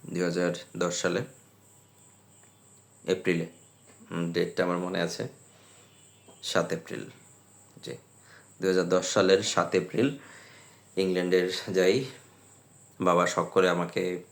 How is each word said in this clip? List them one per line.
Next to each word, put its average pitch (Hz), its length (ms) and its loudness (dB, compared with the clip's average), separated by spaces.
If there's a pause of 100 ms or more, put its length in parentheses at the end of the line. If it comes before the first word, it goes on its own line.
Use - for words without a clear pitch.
(100)
দুই 87 120 -4
হাজার 87 300 0 (240)
দশ 87 260 -2
সালে, 90 180 0 (1900)
এপ্রিলে। 85 400 0 (640)
উম, 85 220 -4
ডেটটা 87 320 0
আমার 87 140 0
মনে 90 240 -4
আছে, 87 260 -4 (1120)
সাত 85 300 -2
এপ্রিল। - 320 -10 (800)
জি, 64 80 -12 (680)
দুই 95 80 0
হাজার 92 200 2
দশ 90 180 2
সালের 98 360 4
সাত - 320 0
এপ্রিল 120 360 0 (840)
ইংল্যান্ডের 92 540 2 (220)
যাই। 95 320 4 (960)
বাবা 90 260 4
শখ 85 260 -2
করে 92 160 4
আমাকে 87 640 -2